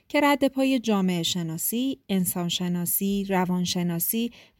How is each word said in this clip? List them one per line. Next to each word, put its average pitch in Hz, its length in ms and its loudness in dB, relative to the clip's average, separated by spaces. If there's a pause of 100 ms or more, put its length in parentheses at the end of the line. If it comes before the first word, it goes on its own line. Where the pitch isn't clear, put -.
که 294 140 2
رد 285 260 4
پای 269 300 2
جامعه 190 440 2
شناسی، 180 840 -2
انسان 180 400 0
شناسی، 180 800 -2
روان 180 360 0
شناسی 175 680 -2 (300)